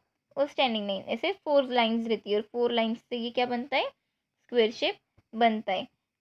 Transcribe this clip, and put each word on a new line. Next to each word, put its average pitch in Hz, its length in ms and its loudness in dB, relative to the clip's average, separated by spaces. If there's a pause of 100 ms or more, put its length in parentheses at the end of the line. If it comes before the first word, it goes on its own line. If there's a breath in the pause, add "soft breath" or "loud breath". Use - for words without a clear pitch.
(360)
और 277 100 2
स्टैंडिंग 233 400 -2
लाइन, 196 160 -4
ऐसे 302 300 -2
फोर 285 320 2
लाइंस 233 420 0
रहती 220 240 -4
है 208 60 2
और 214 60 0
फोर 240 300 -2
लाइंस 226 260 0
से - 180 -10
ये 233 140 -6
क्या 247 160 0
बनता 247 300 -4
है, 453 140 0 (540)
स्क्वायर 233 280 2
शेप 339 260 -4 (360)
बनता 220 380 2
है। 190 160 -4 (320)